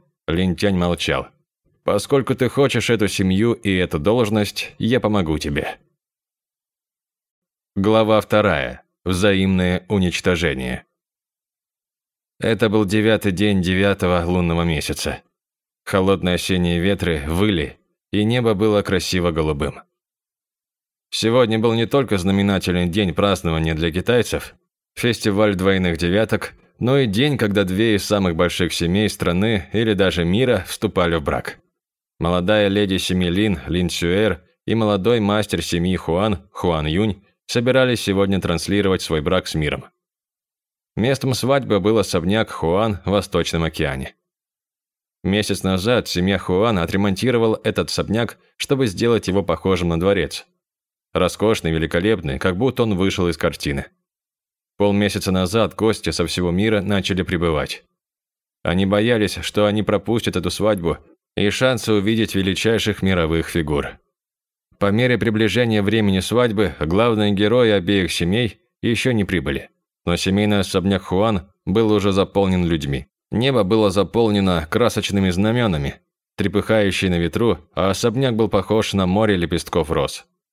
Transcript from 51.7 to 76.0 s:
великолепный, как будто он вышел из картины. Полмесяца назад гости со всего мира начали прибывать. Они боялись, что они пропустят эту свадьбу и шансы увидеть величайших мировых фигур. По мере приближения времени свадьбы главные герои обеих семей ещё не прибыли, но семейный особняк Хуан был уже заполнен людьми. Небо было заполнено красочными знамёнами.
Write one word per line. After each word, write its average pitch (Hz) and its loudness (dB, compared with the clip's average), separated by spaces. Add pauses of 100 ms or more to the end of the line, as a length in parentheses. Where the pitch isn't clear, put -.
великолепный, 82 0
как 92 -2
будто 123 -2
он 107 0
вышел 92 0
из 82 -2
картины. 73 -4 (880)
Полмесяца 101 0
назад 92 0
гости 101 0
со 85 -2
всего 90 -2
мира 101 0
начали 95 -2
прибывать. 82 -2 (800)
Они 92 0
боялись, 104 0
что 104 0
они 104 0
пропустят 101 -2
эту 98 -2
свадьбу 95 -2 (380)
и 101 0
шансы 127 0
увидеть 107 0
величайших 98 0
мировых 82 0
фигур. 73 -4 (800)
По 101 0
мере 120 2
приближения 110 0
времени 101 2
свадьбы 107 0
главные 104 2
герои 107 2
обеих 98 2
семей 101 -2 (220)
ещё 120 0
не 104 0
прибыли, 73 -4 (340)
но 85 0
семейный 101 0
особняк 95 0
Хуан 98 -2 (140)
был 107 2
уже 101 2
заполнен 92 0
людьми. 71 -2 (240)
Небо 120 0
было 104 4
заполнено 95 0
красочными 101 0
знамёнами. 98 -2 (360)